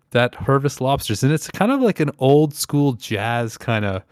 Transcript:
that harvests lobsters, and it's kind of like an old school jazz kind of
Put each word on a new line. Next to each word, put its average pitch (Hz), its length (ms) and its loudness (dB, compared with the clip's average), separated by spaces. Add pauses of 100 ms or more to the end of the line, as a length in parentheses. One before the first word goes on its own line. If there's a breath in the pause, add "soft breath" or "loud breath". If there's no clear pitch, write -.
(100)
that 123 240 2
harvests 139 460 0
lobsters, 127 420 -2
and 139 100 4
it's - 160 -4
kind 214 220 0
of 277 100 0
like 220 200 0
an 143 180 0
old 147 340 4
school 143 420 0
jazz 113 640 -4
kind 110 280 -2
of 95 260 -2